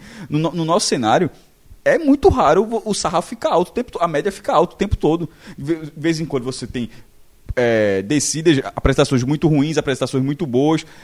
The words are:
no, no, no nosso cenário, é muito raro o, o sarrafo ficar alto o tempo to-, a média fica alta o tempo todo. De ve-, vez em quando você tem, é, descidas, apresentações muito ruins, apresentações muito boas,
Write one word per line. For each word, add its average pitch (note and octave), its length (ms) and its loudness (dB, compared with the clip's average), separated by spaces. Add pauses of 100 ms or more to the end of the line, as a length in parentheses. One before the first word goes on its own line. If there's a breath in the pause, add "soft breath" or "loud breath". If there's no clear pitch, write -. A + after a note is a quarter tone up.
(300 loud breath)
no, D3 80 -2
no, D#3 140 -2
no E3 140 -4
nosso E3+ 200 0
cenário, C#3 440 0 (540 soft breath)
é E3 140 4
muito D4 320 4
raro F#3 340 4
o, A3 280 -4
o - 20 -2
sarrafo E3+ 360 -2
ficar D4 240 -4
alto F3+ 160 0
o - 40 -20
tempo - 180 -6
to-, - 100 -8
a E3+ 60 2
média F3+ 240 -2
fica - 220 -4
alta E3+ 220 2
o - 20 -14
tempo G3+ 180 -2
todo. E3 340 0 (280 loud breath)
De C3+ 60 -12
ve-, D#3 320 -6
vez D#3 240 -2
em D#3+ 60 -6
quando B2+ 180 -4
você B2+ 240 -8
tem, A#2+ 220 -8 (680 loud breath)
é, G#2+ 460 2
descidas, D3 580 2 (160)
apresentações C3+ 480 2
muito D3+ 240 0
ruins, D3+ 300 0
apresentações C3 460 -2
muito D3 220 -4
boas, D3 400 0 (180 loud breath)